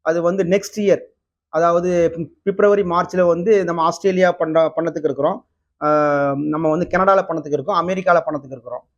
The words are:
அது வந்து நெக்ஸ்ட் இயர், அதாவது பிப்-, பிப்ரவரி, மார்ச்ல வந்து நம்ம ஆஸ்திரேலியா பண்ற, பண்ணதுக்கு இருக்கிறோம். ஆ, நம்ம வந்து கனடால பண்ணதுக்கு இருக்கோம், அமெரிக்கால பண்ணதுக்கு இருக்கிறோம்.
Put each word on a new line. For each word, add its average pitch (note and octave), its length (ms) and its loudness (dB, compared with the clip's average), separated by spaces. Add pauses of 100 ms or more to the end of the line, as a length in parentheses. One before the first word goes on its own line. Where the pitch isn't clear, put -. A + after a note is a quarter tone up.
அது E3+ 220 -2
வந்து F3+ 220 0
நெக்ஸ்ட் F#3+ 320 0
இயர், G#3 240 2 (480)
அதாவது E3+ 680 2
பிப்-, E3 160 -8 (100)
பிப்ரவரி, G3+ 400 2
மார்ச்ல F3+ 440 0
வந்து F3+ 380 2
நம்ம E3+ 180 -2
ஆஸ்திரேலியா F#3 500 2
பண்ற, D#3+ 440 0
பண்ணதுக்கு D#3+ 280 -4
இருக்கிறோம். D3 420 -2 (360)
ஆ, D3+ 60 0 (500)
நம்ம D3+ 320 -2
வந்து E3+ 200 0
கனடால F#3+ 380 2
பண்ணதுக்கு D#3 240 -6
இருக்கோம், E3 360 -2
அமெரிக்கால F3+ 380 2
பண்ணதுக்கு C#3 240 -8
இருக்கிறோம். B2 340 -14 (140)